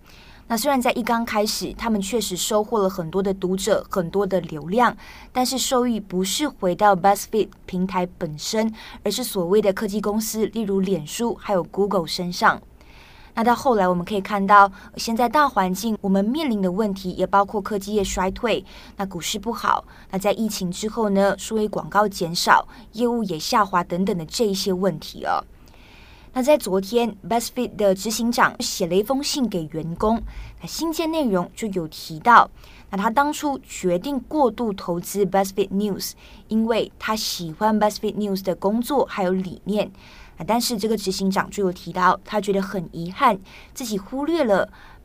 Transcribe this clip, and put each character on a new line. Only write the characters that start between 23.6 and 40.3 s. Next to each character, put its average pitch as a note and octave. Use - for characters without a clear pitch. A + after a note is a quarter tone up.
滑 F#3+
等 F3
等 F#3+
的 D#3+
这 A3+
一 G3
些 F#3+
问 F3+
题 -
哦。 D#2
那 B3+
在 C#4+
昨 G3
天， A3+
BuzzFeed A#3
的 G3+
执 F#3+
行 A#3
长 A3
写 -
了 E3
一 G3+
封 C4+
信 C#4
给 F3+
员 D#3+
工， A3+
那 F3
信 E4
件 D#4+
内 D#4
容 F3+
就 A3+
有 F3+
提 D#3
到， A3
那 F#3+
他 G3+
当 C#4+
初 D4
决 -
定 C#4
过 C#4+
度 A3
投 F3
资 G3
BuzzFeed G3
News， G3
因 A3
为 A3+
他 A3
喜 F3
欢 G#3+
BuzzFeed G#3
News G3
的 F3
工 G#3+
作 B3+
还 -
有 F3+
理 F#3
念。 G3